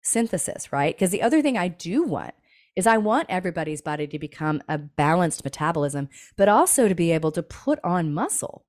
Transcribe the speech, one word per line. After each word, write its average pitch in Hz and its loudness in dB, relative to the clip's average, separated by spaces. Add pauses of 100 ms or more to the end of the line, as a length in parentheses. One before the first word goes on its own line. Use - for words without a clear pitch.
synthesis, - -4
right? 139 0
'Cause 185 2
the 180 -2
other 285 4
thing 269 2
I 180 0
do 180 -2
want 160 -4 (440)
is 190 2
I 226 6
want 214 0
everybody's 165 -6
body 151 -4
to 151 -10
become 156 -4
a 151 -2
balanced 151 0
metabolism, 143 -2 (300)
but 196 6
also 240 4
to 185 2
be 170 2
able 160 0
to 170 -4
put - -4
on 170 0
muscle - -6